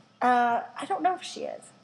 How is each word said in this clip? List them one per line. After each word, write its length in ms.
Uh, 380
I 60
don't 160
know 120
if 80
she 220
is. 200